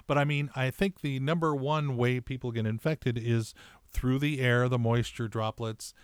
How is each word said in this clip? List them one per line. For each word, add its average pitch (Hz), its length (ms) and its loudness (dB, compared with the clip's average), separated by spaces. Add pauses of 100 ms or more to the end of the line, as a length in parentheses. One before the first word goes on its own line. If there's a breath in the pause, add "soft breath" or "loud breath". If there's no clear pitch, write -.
but 143 100 0
I 143 80 4
mean, 143 300 0
I 131 160 0
think 196 300 -2
the 139 180 -4
number 156 360 0
one 143 420 -2
way 123 240 2
people 127 320 -6
get 113 120 -2
infected 117 540 -2
is 113 360 0 (360 soft breath)
through 131 300 0
the 147 200 0
air, 123 280 4
the 123 100 0
moisture 117 500 0
droplets, 110 760 -6